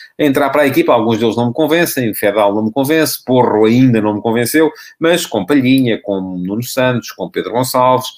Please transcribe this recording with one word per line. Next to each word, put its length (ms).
a 40
entrar 260
para 140
a 40
equipa, 240
alguns 280
deles 160
não 140
me 40
convencem, 560
o 60
Fedal 400
não 100
me 60
convence, 520
Porro 420
ainda 360
não 140
me 60
convenceu, 500
mas 240
com 220
Palhinha, 560
com 180
Nuno 440
Santos, 480
com 180
Pedro 220
Gonçalves, 560